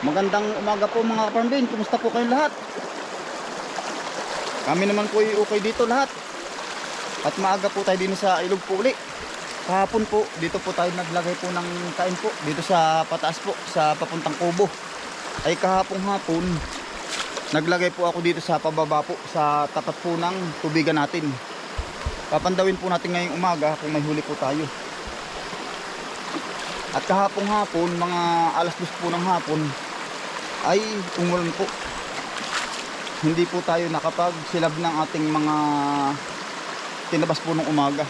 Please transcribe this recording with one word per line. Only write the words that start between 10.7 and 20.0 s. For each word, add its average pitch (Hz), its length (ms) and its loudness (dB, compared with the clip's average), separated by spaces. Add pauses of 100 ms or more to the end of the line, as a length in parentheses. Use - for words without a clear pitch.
tayo 175 240 2
naglagay 175 400 -2
po 180 160 -4
ng 175 160 -2 (320)
kain 180 160 2
po. 214 160 -2 (160)
Dito 156 160 -2
sa 160 400 6
pataas 165 400 -2
po, 196 80 -2 (160)
sa 151 320 4
papuntang 160 400 -2
Kubo. 175 320 4 (720)
Ay 170 160 2
kahapong 190 480 2
hapon, 180 400 0 (1040)
naglagay 175 400 4
po 175 160 2
ako 170 160 0
dito 170 160 4
sa 165 160 2
pababa 156 480 2
po, 185 160 -4 (160)
sa 147 400 4
tapat 156 240 -2
po 170 160 0